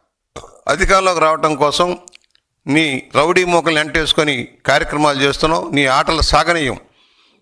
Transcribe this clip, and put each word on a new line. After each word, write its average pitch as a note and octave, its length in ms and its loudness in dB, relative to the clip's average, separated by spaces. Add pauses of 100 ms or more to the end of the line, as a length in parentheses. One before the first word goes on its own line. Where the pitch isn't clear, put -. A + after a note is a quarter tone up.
(680)
అధికారంలోకి F#3 520 2
రావటం D#3 360 2
కోసం D3 420 0 (720)
నీ C#3 480 -2
రౌడీ E3+ 300 2
మూకల్ని E3 360 0
ఎంటేసుకొని D3 640 -2 (180)
కార్యక్రమాలు D3 560 0
చేస్తున్నావు. D#3+ 480 -2
నీ C#3+ 160 0
ఆటలు D3 360 0
సాగనీయం. D#3 580 0 (640)